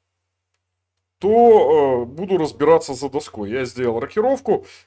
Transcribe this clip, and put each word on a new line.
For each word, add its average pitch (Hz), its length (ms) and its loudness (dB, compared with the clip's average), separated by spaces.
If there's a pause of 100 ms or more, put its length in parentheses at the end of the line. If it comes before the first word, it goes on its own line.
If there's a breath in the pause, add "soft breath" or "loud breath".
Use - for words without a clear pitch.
(1200)
то, 160 840 4
э, - 20 -8
буду 170 340 -4
разбираться 156 560 0
за 135 140 -8
доской. 113 420 -10
Я 127 140 -6
сделал 117 340 -4
рокировку. 240 680 -4 (200 loud breath)